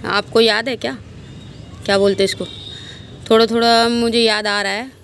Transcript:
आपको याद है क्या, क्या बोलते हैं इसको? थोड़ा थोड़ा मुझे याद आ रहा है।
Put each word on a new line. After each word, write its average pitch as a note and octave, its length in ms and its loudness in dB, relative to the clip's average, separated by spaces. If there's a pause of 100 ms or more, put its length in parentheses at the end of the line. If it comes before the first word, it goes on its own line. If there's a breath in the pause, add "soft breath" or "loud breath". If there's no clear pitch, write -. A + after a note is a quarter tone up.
आपको G3+ 320 0
याद A3+ 280 0
है A#3+ 80 -6
क्या, C4+ 200 -8 (880)
क्या G3 140 2
बोलते G3 240 2
हैं - 20 4
इसको? F#3+ 220 -4 (840 loud breath)
थोड़ा A3+ 160 6
थोड़ा A#3 440 4
मुझे A#3 300 2
याद G#3+ 260 2
आ G3+ 160 0
रहा G3 100 -2
है। A#3+ 180 -6 (140)